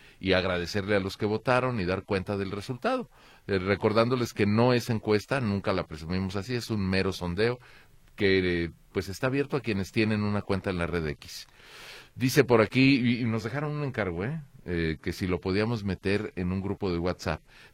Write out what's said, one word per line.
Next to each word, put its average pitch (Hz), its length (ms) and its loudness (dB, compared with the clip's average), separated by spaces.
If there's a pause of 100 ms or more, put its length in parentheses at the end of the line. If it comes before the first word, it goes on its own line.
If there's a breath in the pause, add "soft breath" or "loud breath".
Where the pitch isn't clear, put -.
(200 loud breath)
y 92 140 2
agradecerle 92 600 0
a 98 40 4
los 95 160 -4
que 107 120 -2
votaron 123 520 0
y 90 60 -2
dar 92 180 -2
cuenta 101 340 -2
del 98 120 -4
resultado. 131 580 -4 (380 loud breath)
Eh, 98 140 0
recordándoles 110 760 2
que 104 140 2
no 117 260 4
es 120 160 0
encuesta, 110 520 0
nunca 101 320 0
la 87 120 0
presumimos 90 500 -4
así, 104 200 -4
es 117 160 -4
un 98 180 0
mero 95 240 2
sondeo 101 460 -2 (560 loud breath)
que, 92 480 2
eh, 85 80 -4 (220)
pues, 95 160 -4
está 98 180 -4
abierto 139 300 -2
a 123 40 -2
quienes 98 300 -2
tienen 107 320 2
una 104 180 -2
cuenta 98 300 -2
en 90 80 -2
la 85 80 0
red 82 180 -2
X. - 400 -8 (720 loud breath)
Dice 127 280 4
por 120 180 6
aquí, 131 380 6
y, 120 220 2
y 127 40 -2
nos 110 180 -2
dejaron 147 300 -6
un 151 100 -6
encargo, 98 420 -2
¿eh? 156 160 -6 (280)
Eh, 82 320 0
que 90 120 -4
si 98 140 -4
lo 87 120 0
podíamos 104 460 -2
meter 98 500 -2
en 90 160 -2
un 95 80 -2
grupo 95 320 -4
de 85 60 0
WhatsApp. 85 420 -2 (340 loud breath)